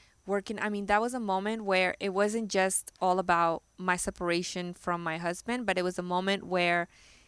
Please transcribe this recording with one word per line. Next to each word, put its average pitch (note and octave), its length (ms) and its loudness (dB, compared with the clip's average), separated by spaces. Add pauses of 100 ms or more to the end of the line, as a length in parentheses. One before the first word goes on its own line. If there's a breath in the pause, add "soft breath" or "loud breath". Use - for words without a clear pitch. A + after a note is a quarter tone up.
(240 soft breath)
working, G3+ 360 -2
I G#3 100 0
mean, G3+ 160 -4
that G#3 140 4
was A#3+ 140 0
a B3+ 60 -4
moment G#3 440 -2
where F#3 360 2
it G3 100 -2
wasn't G#3 380 0
just F#3+ 520 0
all F#3 180 4
about E3+ 440 2 (140)
my F#3 200 0
separation F3 760 -2
from F3 300 -4
my E3 160 -4
husband, F3+ 480 -4
but F#3 100 0
it F#3 60 2
was F3+ 160 -2
a F#3 40 -2
moment F#3 440 0
where F3 420 2 (380 loud breath)